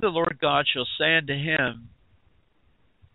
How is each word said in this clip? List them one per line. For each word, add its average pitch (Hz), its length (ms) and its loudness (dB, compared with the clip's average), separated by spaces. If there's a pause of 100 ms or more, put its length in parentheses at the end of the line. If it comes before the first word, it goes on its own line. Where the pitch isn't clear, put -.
the 220 60 2
Lord 165 340 0
God 143 320 2
shall 123 140 -4 (120)
say 160 180 4
unto 143 160 -2
him, 139 560 -2 (1300)